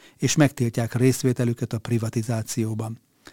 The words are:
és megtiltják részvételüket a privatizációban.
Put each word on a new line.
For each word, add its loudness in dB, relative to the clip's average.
és 0
megtiltják 2
részvételüket 0
a -2
privatizációban. -4